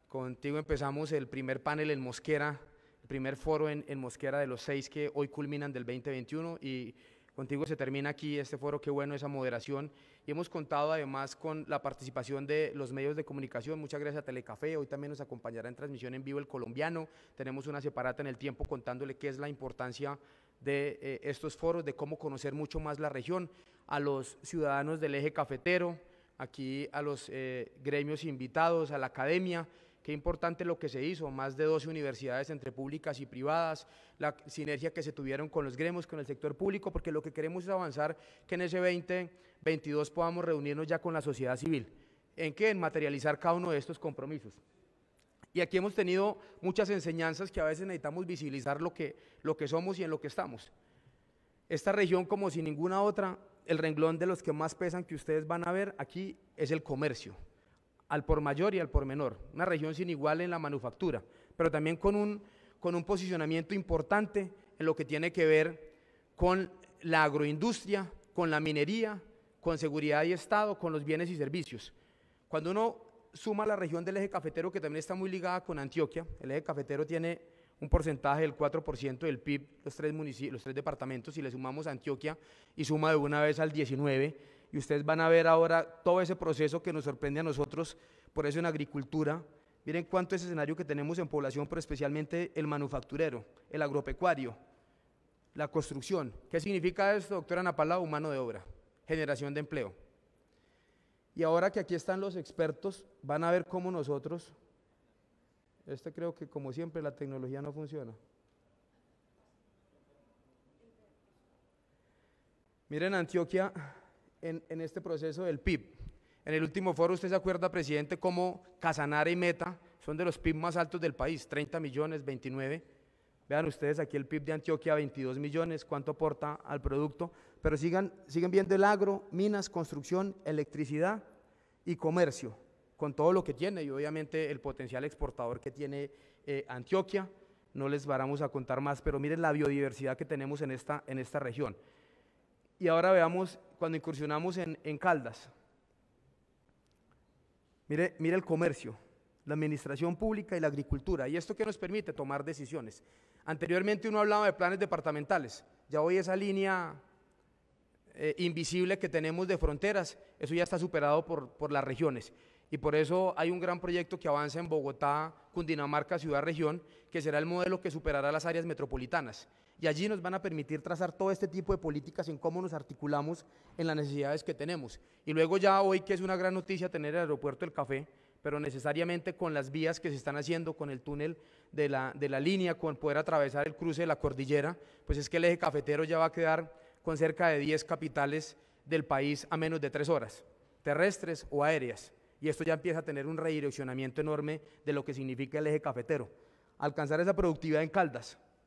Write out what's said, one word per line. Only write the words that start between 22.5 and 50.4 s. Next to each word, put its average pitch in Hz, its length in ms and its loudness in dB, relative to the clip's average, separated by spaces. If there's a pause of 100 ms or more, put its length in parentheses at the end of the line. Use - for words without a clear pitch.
mucho 151 260 -4
más 151 220 -4
la 151 80 -2
región, 165 420 -4 (380)
a 143 100 -2
los 139 440 -2
ciudadanos 151 580 0
del 143 160 0
eje 147 160 0
cafetero, 170 640 0 (400)
aquí 135 540 -6
a 147 100 -4
los, 143 280 -4
eh, 131 420 -6 (100)
gremios 143 400 -2
invitados, 156 720 2
a 143 40 -4
la 135 100 -2
academia. 170 640 0 (360)
Qué 147 80 -6
importante 170 520 -2
lo 170 140 0
que 151 100 -4
se 131 140 -4
hizo, 156 300 -4
más 135 240 -6
de 151 80 2
doce 156 240 2
universidades 135 600 -4
entre 135 200 -8
públicas 135 500 -6
y 135 60 -8
privadas, 156 640 -2 (300)
la 151 180 -2 (100)
sinergia 147 460 -4
que 160 100 -4
se 143 100 -4
tuvieron 139 360 -4
con 147 160 0
los 127 120 -6
gremios, 170 300 -2
con 156 140 -8
el 139 60 -8
sector 147 300 -4
público, 190 360 -2
porque 170 180 -2
lo 151 100 0
que 156 120 -10
queremos 165 320 -4
es 190 60 -6
avanzar, 156 460 -2 (300)
que - 80 -2
en 180 80 0
ese 180 180 0
veinte 180 500 0 (300)
veintidós 151 500 2
podamos 170 340 0
reunirnos 151 420 0
ya 160 140 2
con 170 120 -2
la 160 80 0
sociedad 127 360 0
civil. 143 360 0 (440)
¿En 156 180 -2
qué? 214 160 4
En 202 80 0
materializar 151 600 0
cada 170 160 4
uno 180 180 0
de 147 60 2
estos 151 200 -6
compromisos. 135 560 -8 (960)
Y 175 80 2
aquí 175 160 2
hemos 190 180 2
tenido 196 440 4 (240)
muchas 185 260 2
enseñanzas 165 640 0
que 190 80 -2
a 156 40 2
veces 160 220 0
necesitamos 170 400 -6
visibilizar 139 540 -4
lo 170 140 -2
que, 151 220 -6 (260)
lo 151 140 0
que 147 120 -4
somos 170 300 -2
y 185 60 -2
en 160 60 -2
lo 151 100 -2
que 147 80 -8
estamos. 135 440 -6 (960)